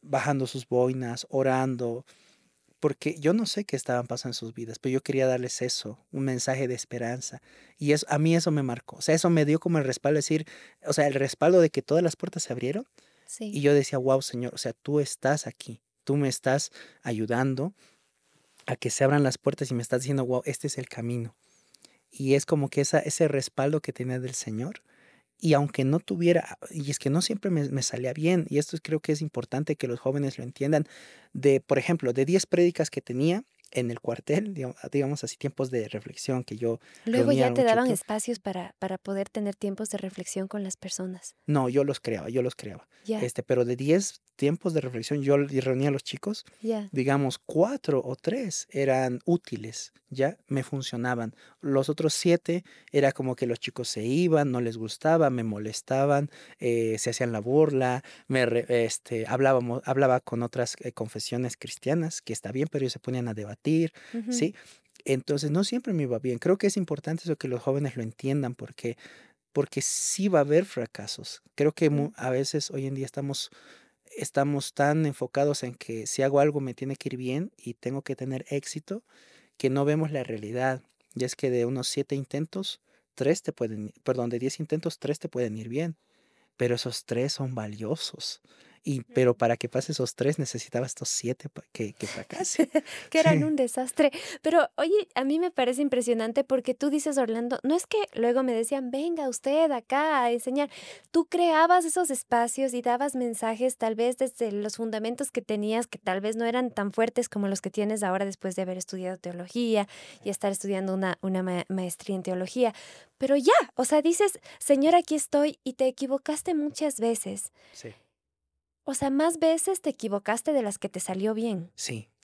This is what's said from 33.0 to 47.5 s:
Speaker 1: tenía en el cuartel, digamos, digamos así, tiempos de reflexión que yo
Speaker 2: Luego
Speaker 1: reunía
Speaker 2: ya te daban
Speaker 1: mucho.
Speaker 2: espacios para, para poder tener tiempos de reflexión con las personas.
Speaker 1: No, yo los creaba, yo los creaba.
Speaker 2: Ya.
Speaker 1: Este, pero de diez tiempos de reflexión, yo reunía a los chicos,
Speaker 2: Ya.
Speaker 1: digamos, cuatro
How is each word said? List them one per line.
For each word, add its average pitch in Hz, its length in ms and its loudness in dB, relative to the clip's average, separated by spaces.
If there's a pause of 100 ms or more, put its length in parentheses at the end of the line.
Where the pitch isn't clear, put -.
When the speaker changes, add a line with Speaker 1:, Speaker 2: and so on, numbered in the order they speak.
Speaker 1:
tenía 160 420 0 (280)
en 120 200 -2
el 117 100 -8
cuartel, 175 540 -2
digamos, 131 220 -8 (140)
digamos 139 340 0
así, - 120 -10
tiempos 135 340 -4
de 113 180 -2
reflexión 127 560 -4
que 107 120 -10
yo 113 220 -2 (260)
Speaker 2:
Luego 240 260 4
Speaker 1:
reunía 262 160 6
Speaker 2:
ya 247 60 2
te 254 100 2
daban 233 240 4
Speaker 1:
mucho. 240 60 2
Speaker 2:
espacios 214 460 -4
para, 185 400 -8
para 190 180 -4
poder 196 320 -6
tener 202 260 -4
tiempos 208 340 -6
de 208 100 -6
reflexión 190 480 -8
con 208 160 -6
las 190 140 -8
personas. 185 580 -10 (120)
Speaker 1:
No, 139 220 2
yo 139 140 4
los 139 160 0
creaba, 101 300 -4
yo 123 120 0
los 123 140 -2
creaba. - 320 -14 (160)
Speaker 2:
Ya. 214 200 -4
Speaker 1:
Este, 123 200 -4
pero 123 220 2
de 123 100 0
diez 151 460 2 (140)
tiempos 165 380 0
de 156 80 2
reflexión, 131 400 -4
yo 139 160 4
reunía 135 520 2
a - 20 0
los 139 120 -2
chicos, - 420 -8 (160)
Speaker 2:
Ya. 220 300 -4
Speaker 1:
digamos, 139 520 2
cuatro 165 600 2